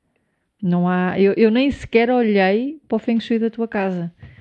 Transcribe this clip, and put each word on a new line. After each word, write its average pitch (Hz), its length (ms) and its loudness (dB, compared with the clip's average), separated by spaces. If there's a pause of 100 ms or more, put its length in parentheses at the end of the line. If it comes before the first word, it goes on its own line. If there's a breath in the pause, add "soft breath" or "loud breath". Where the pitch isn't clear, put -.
(600)
Não 175 260 0
há, 180 320 0
eu, 196 140 4
eu 220 180 2
nem 254 200 2
sequer 226 380 0
olhei 226 800 0
para - 80 -2
o 220 40 -2
Feng 233 200 -2
Shui 226 200 -2
da 226 100 -2
tua 226 180 -6
casa. 185 440 -4 (300 loud breath)